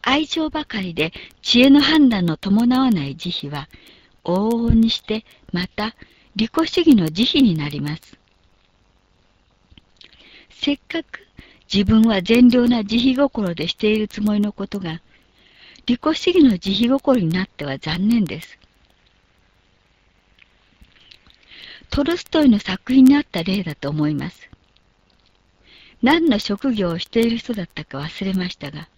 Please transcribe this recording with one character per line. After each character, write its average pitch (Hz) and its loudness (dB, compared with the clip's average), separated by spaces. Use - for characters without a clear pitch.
愛 294 -2
情 311 -4
ば 302 -8
か 208 -10
り 180 -8
で 156 -4
知 240 2
恵 269 6
の 285 8
判 294 4
断 196 0
の 160 -2
伴 240 0
わ 262 2
な 160 -2
い 139 -8
慈 170 -10
悲 143 -10
は、 147 -10
往 208 -2
々 233 0
に 226 4
し - -4
て 220 -8
ま 180 -6
た 214 -8
利 220 -2
己 - -18
主 - -2
義 330 6
の 165 2
慈 220 -2
悲 277 6
に 180 4
な 147 -6
り 147 -8
ま 147 -6
す。 - -20
せ - -4
っ 277 -6
か 330 -8
く - -20
自 196 2
分 220 4
は 214 2
善 233 6
良 240 2
な 240 0
慈 233 0
悲 269 0
心 190 -6
で 165 -8
し - -6
て - -2
い 214 0
る 214 -4
つ - -10
も 208 0
り 208 0
の 208 -2
こ 196 -10
と 202 -10
が、 170 -10
利 240 0
己 - -10
主 311 -2
義 349 4
の 226 4
慈 196 -2
悲 269 0
心 254 0
に 165 0
な 185 -2
っ - -20
て - -14
は 139 -8
残 170 -4
念 226 2
で 165 -6
す。 - -20
ト 285 -2
ル 330 0
ス - -12
ト 311 0
イ 277 6
の 208 4
作 - -6
品 262 8
に 269 8
あ 294 2
っ - -4
た 170 -6
例 190 -4
だ 156 -8
と 143 -8
思 151 -2
い 151 -2
ま 147 -6
す。 - -20
何 320 2
の 208 2
職 214 -4
業 196 -2
を 170 -4
し - -12
て 226 0
い 233 0
る 233 -4
人 233 -10
だ 202 -8
っ 165 -12
た - -16
か - -14
忘 160 -10
れ 190 -4
ま 180 -4
し - -14
た 147 -14
が 151 -16